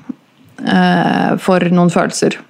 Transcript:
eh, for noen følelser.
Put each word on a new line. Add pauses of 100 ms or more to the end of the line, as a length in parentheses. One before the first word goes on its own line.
(640)
eh,
for
noen
følelser. (120)